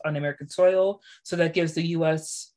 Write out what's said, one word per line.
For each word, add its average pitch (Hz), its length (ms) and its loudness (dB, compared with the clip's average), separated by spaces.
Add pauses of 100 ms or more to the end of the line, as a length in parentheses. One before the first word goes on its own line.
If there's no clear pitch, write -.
on 151 100 -4
American 143 320 -6
soil. 190 540 2 (220)
So - 120 -8
that 165 160 2
gives 165 220 0
the 165 140 -2
U 165 180 0
S - 500 -4